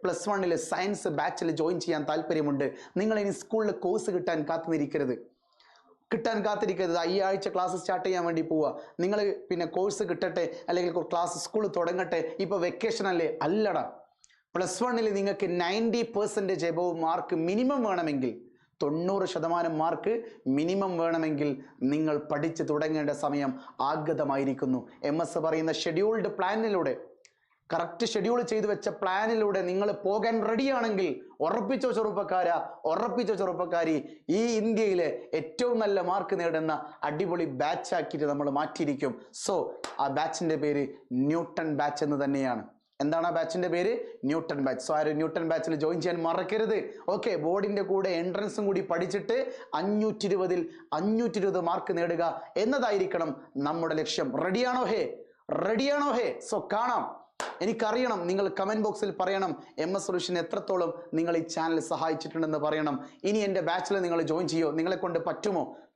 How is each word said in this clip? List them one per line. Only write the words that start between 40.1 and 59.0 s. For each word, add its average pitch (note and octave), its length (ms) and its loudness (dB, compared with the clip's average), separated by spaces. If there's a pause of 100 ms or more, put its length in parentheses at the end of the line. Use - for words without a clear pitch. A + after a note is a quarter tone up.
പേര് C#3+ 320 2 (240)
ന്യൂട്ടൺ D#3 680 0
ബാച്ച് C#3+ 280 0
എന്ന് C#3+ 180 0
തന്നെയാണ്. C3+ 400 0 (380)
എന്താണ് E3 260 2
ആ E3+ 40 2
batch-ിൻ്റെ E3+ 360 0
പേര്? F3+ 320 2 (260)
ന്യൂട്ടൺ D3+ 400 0
ബാച്ച്. B2+ 220 -2
So D#3 100 2
ആ D#3 40 4
ഒരു D3+ 80 2
ന്യൂട്ടൺ D#3+ 400 0
batch-ിൽ D#3+ 260 0
ജോയിൻ D#3 260 0
ചെയ്യാൻ E3+ 220 0
മറക്കരുത്. F#3 680 0 (200)
ഓക്കെ, G3+ 260 0
ബോർഡിൻ്റെ G3 460 0
കൂടെ F#3+ 280 0
എൻട്രൻസും F#3+ 560 -2
കൂടി G3 160 2
പഠിച്ചിട്ട് F#3+ 680 -2 (220)
അഞ്ഞൂറ്റിരുപതിൽ F#3+ 960 0 (240)
അഞ്ഞൂറ്റിരുപത് G3 640 0
മാർക്ക് E3+ 380 0
നേടുക E3+ 440 0 (160)
എന്നതായിരിക്കണം F#3+ 840 0 (160)
നമ്മുടെ D#3 380 0
ലക്ഷ്യം. D3 420 -2
റെഡിയാണോ A#3+ 460 2
ഹേ? F#3 400 -2 (280)
റെഡിയാണോ C#4 600 2
ഹേ? A3 280 0 (140)
So G3+ 60 0 (140)
കാണാം. A#3 520 -2 (360)
എനിക്കറിയണം, A3 680 0
നിങ്ങൾ G3 180 2 (140)
കമന്റ് G#3+ 240 0
ബോക്സിൽ G3+ 360 -2